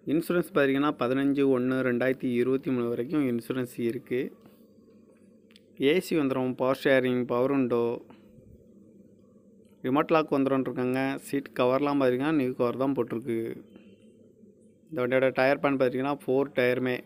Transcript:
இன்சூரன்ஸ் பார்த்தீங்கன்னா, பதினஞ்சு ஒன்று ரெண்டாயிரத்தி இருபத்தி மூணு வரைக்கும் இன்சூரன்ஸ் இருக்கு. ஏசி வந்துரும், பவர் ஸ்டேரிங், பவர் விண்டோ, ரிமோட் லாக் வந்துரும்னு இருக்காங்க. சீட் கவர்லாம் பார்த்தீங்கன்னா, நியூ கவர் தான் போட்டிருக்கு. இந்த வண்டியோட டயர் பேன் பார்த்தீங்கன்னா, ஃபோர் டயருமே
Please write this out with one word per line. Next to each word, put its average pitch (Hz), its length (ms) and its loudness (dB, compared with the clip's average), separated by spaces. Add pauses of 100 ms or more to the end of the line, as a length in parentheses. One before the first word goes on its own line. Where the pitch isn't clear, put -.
இன்சூரன்ஸ் 165 440 0
பார்த்தீங்கன்னா, 139 460 2
பதினஞ்சு 135 520 0
ஒன்று 131 340 2
ரெண்டாயிரத்தி 127 520 0
இருபத்தி 131 360 0
மூணு 120 180 0
வரைக்கும் 131 380 -2
இன்சூரன்ஸ் 123 560 -4
இருக்கு. 117 380 -2 (1700)
ஏசி 175 300 0
வந்துரும், 131 400 0
பவர் 135 240 0
ஸ்டேரிங், 127 460 2
பவர் 127 280 0
விண்டோ, 120 300 2 (2000)
ரிமோட் 139 280 2
லாக் 156 220 2
வந்துரும்னு 135 320 2
இருக்காங்க. 127 320 -2 (200)
சீட் - 340 -6
கவர்லாம் 139 480 2
பார்த்தீங்கன்னா, 135 340 2
நியூ 127 180 2
கவர் 120 300 -2
தான் 135 120 0
போட்டிருக்கு. 117 440 -4 (1500)
இந்த 151 100 -8
வண்டியோட 131 320 2
டயர் 131 300 2
பேன் 139 160 0
பார்த்தீங்கன்னா, 131 380 0
ஃபோர் 135 360 -2
டயருமே 127 540 0